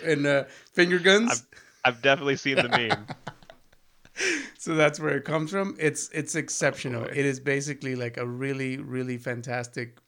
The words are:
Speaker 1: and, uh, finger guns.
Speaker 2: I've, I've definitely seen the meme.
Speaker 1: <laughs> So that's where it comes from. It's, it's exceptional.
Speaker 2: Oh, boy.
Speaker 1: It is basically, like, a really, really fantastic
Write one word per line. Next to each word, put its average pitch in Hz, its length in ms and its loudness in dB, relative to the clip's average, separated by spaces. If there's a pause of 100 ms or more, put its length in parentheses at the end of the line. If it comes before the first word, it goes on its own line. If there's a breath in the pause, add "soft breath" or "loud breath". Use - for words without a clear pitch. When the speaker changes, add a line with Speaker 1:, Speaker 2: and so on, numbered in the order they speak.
Speaker 1:
and, 143 200 2
uh, 139 180 4 (280 loud breath)
finger 180 280 4
guns. 190 460 4 (380 loud breath)
Speaker 2:
I've, 123 120 4
I've 117 60 -16
definitely 139 360 4
seen 135 180 0
the 123 140 2
meme. 110 420 0
Speaker 1:
<laughs> - 40 -12 (1400 loud breath)
So 165 180 -4
that's 151 240 4
where 151 160 0
it 139 80 -2
comes 156 280 -2
from. 196 280 -4
It's, 151 300 0
it's 156 260 -6
exceptional. 139 680 -2
Speaker 2:
Oh, - 20 -6
boy. - 100 -8
Speaker 1:
It 143 100 2
is 135 140 0
basically, 139 560 -2
like, 120 220 -6
a 123 80 -4
really, 131 500 -4
really 127 420 -6
fantastic 120 920 -8